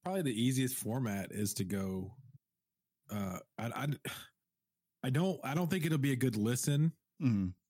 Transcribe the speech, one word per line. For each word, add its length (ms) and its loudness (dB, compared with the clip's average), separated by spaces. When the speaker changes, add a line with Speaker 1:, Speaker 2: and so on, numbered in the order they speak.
Speaker 1:
probably 180 0
the 200 0
easiest 360 2
format 560 -4
is 220 -2
to 100 -2
go, 500 -4
uh, 300 -4
I, 80 -6
I, 220 -4
I 60 0
don't, 340 2
I 120 -4
don't 140 2
think 160 2
it'll 120 2
be 160 2
a 40 0
good 200 2
listen, 560 2
Speaker 2:
Mm-hmm. 260 4